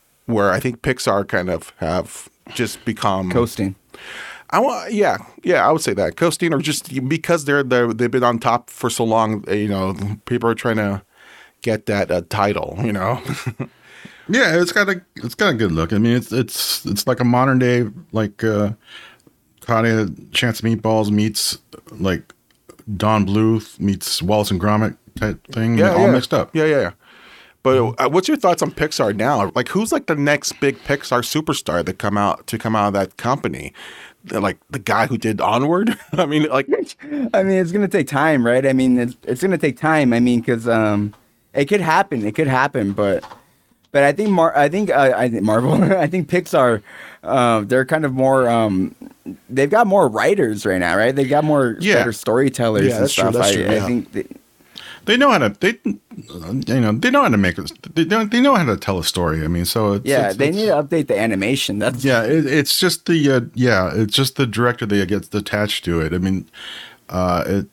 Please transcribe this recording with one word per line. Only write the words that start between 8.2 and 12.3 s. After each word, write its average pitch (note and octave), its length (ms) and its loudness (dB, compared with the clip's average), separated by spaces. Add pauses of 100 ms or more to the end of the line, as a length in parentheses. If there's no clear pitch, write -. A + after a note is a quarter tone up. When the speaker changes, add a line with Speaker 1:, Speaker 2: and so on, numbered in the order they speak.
Speaker 1:
on A#2+ 160 2
top A#2+ 300 -2
for - 200 -4
so A#2 140 -2
long, A2 440 0
uh, F#2+ 60 -2
you G#2 140 0
know, F#2+ 280 -2 (300)
people A#2 240 -2
are A2+ 60 0
trying A2+ 220 -2
to G2+ 240 -2 (640)
get G#2+ 240 -4
that, G2+ 240 -2
uh, F2 180 0
title, G2+ 540 -2